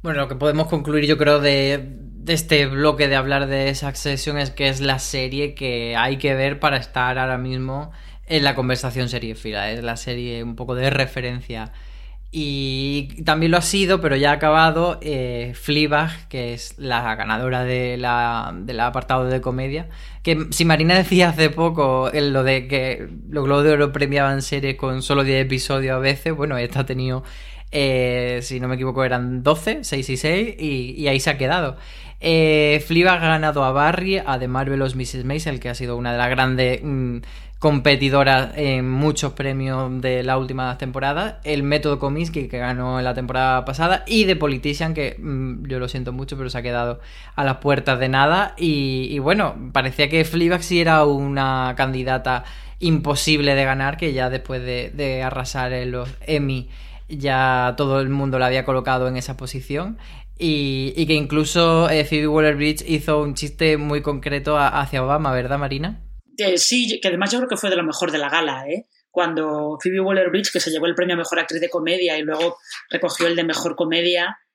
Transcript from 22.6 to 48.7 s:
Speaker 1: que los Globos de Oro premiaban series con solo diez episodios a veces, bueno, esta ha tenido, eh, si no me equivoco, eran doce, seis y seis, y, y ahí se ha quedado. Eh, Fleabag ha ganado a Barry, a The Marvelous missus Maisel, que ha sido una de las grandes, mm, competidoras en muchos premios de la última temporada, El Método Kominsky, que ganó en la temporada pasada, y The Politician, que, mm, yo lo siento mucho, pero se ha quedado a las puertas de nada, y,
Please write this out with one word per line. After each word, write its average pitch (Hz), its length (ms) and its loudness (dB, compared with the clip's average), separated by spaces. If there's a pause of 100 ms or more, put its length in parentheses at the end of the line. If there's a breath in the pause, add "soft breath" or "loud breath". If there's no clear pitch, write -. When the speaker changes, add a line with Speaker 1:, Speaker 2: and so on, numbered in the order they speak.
Speaker 1:
que 131 400 -2 (220)
los 147 140 -2
Globos 143 220 4
de 151 80 8
Oro 143 180 4
premiaban 139 500 2
series 135 360 -4
con 131 260 -2
solo 139 200 4
diez 135 220 4
episodios 131 500 0
a 131 40 0
veces, 135 340 0
bueno, 143 240 -2
esta 123 220 -2
ha 131 80 0
tenido, 127 360 -2 (460 loud breath)
eh, 123 720 0
si 127 180 -6
no 127 80 -4
me 127 80 -2
equivoco, 127 280 -2
eran 123 400 0
doce, 165 400 2
seis 139 260 -4
y 127 80 -2
seis, 190 400 0
y, 131 400 -4
y 147 120 0
ahí 135 100 4
se 143 100 0
ha 139 80 0
quedado. 139 400 0 (420 loud breath)
Eh, 156 680 4
Fleabag 170 360 4
ha 165 40 4
ganado 156 360 2
a 131 100 2
Barry, 180 440 2
a 135 220 -2
The 127 80 -4
Marvelous 135 480 -2
missus 127 280 -6
Maisel, 143 360 -4
que 127 100 -8
ha 120 60 -6
sido 120 220 -6
una 123 160 -2
de 120 40 -2
las 120 140 2
grandes, 127 500 2
mm, 131 360 -2 (420 loud breath)
competidoras 139 960 4
en 131 340 0
muchos 147 400 0
premios 131 720 -4
de 127 200 0
la 131 160 2
última 131 400 -4
temporada, 139 680 -4
El 147 180 0
Método 143 340 2
Kominsky, 143 520 -2
que 127 80 -6
ganó 127 420 -2
en 127 60 -2
la 127 80 0
temporada 127 500 0
pasada, 160 420 0
y 214 200 4
The 185 100 4
Politician, 147 580 -2
que, 147 240 -4
mm, 131 520 -6
yo 131 100 -4
lo 123 80 -4
siento 127 240 -6
mucho, 135 240 -8
pero 131 140 -6
se 127 80 -6
ha 120 40 -4
quedado 120 380 -2 (360 loud breath)
a 143 100 0
las 135 140 2
puertas 135 420 2
de 131 80 2
nada, 151 480 4
y, 139 520 0